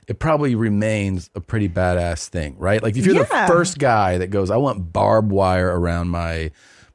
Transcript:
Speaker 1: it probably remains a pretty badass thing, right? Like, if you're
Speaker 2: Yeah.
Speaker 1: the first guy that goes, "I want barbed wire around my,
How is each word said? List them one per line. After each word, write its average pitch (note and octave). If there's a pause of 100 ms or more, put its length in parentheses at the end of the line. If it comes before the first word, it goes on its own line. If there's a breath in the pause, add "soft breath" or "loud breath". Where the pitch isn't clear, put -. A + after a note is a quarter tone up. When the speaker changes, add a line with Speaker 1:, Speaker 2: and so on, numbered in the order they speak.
Speaker 1:
it A2
probably D3
remains G#2
a F#2
pretty G#2
badass F2
thing, D2+
right? G2+
Like, A2+
if C3+
you're G3
Speaker 2:
Yeah. F#4+
Speaker 1:
the F3
first F3
guy G#2+
that F#2
goes, G2
"I G#2+
want G2+
barbed G#2+
wire F#2
around E2+
my, E2 (440 soft breath)